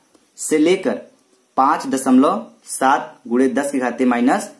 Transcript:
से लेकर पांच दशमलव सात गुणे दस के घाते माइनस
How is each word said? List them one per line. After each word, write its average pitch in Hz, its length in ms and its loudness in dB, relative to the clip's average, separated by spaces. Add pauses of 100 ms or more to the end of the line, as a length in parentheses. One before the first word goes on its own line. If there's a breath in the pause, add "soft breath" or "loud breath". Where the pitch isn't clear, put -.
(380)
से - 200 -2
लेकर 151 420 0 (560)
पांच 135 300 0
दशमलव 135 600 2 (180)
सात - 640 -2
गुणे 127 200 2
दस 139 240 -4
के 139 60 -2
घाते 123 260 -2
माइनस 123 560 0